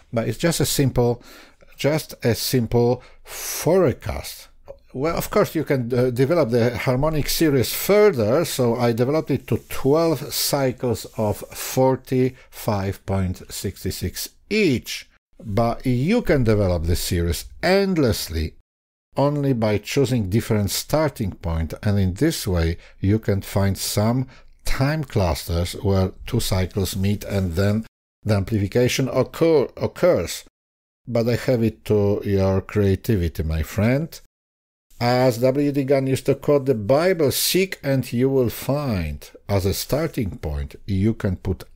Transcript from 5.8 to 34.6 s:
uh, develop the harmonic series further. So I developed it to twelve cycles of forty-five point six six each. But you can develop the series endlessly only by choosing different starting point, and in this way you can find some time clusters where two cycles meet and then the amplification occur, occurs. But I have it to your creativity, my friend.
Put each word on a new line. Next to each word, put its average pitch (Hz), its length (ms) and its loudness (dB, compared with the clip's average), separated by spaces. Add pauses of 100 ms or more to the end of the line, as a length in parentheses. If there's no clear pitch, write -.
uh, 127 200 2
develop 131 400 2
the 120 260 2
harmonic 143 500 0
series 139 460 2
further. 170 720 4
So 117 300 0
I 120 180 2
developed 139 380 0
it - 160 -2
to 113 100 0 (100)
twelve 151 640 0
cycles 131 760 -2 (120)
of 104 220 -2
forty-five 127 1700 -2
point 95 360 -2 (100)
six - 300 -8
six - 480 -6 (200)
each. 190 600 -2 (340)
But 117 420 -2
you 139 360 2
can 147 220 2
develop 98 400 2
the 85 120 0
series 85 500 -2 (180)
endlessly 160 920 0 (640)
only 143 360 2
by 110 240 0
choosing 123 520 0
different 104 420 0
starting 143 600 -2
point, 82 420 -4 (100)
and 101 160 2
in 92 160 2
this 156 320 -2
way 85 300 0 (220)
you 101 200 2
can 101 220 -2
find 98 360 0
some 117 500 0 (380)
time 147 380 0
clusters 87 720 -2
where 95 380 0 (140)
two 117 140 -2
cycles 92 560 -2
meet 98 280 -2
and 95 300 -2
then 101 320 0 (380)
the 107 100 0
amplification 110 760 0
occur, 139 580 2 (100)
occurs. 120 680 0 (600)
But 117 220 -2
I 120 60 2
have 123 260 0
it 110 240 -2
to 104 380 2
your 95 380 2
creativity, 95 800 0
my 80 180 -2
friend. 127 580 -2 (800)